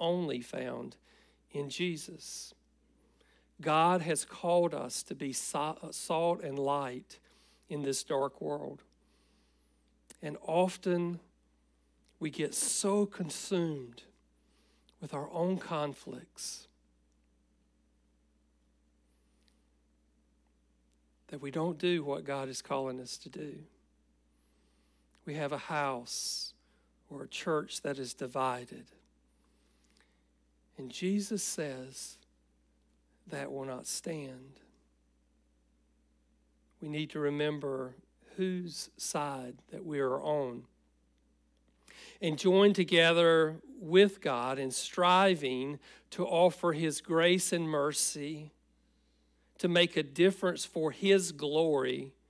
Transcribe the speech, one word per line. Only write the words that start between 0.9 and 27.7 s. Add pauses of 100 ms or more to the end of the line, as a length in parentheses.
in
Jesus. (1040)
God
has
called
us
to
be
sa-,
salt
and
light (500)
in
this
dark
world. (1400)
And
often (1000)
we
get
so
consumed (1000)
with
our
own
conflicts (4000)
that
we
don't
do
what
God
is
calling
us
to
do. (1700)
We
have
a
house (560)
or
a
church